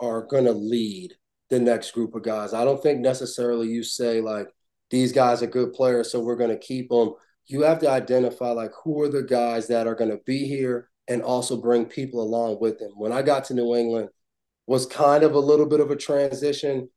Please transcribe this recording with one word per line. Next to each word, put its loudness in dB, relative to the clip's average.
are -4
gonna 4
lead -2
the 2
next 2
group -4
of -10
guys. -6
I 0
don't 0
think 2
necessarily -2
you -4
say, -2
like, -4
"These 2
guys 4
are 0
good -2
players, 0
so -2
we're -2
gonna 0
keep -10
'em." 2
You -4
have 4
to 2
identify, 0
like, -6
who -2
are 2
the -2
guys 0
that 0
are -2
gonna -2
be -2
here -4
and -2
also -2
bring 2
people -6
along -2
with 0
them. -12
When -4
I 0
got 2
to -8
New 0
England, 0
was 0
kind 4
of 6
a 4
little 6
bit 4
of 2
a -2
transition, -2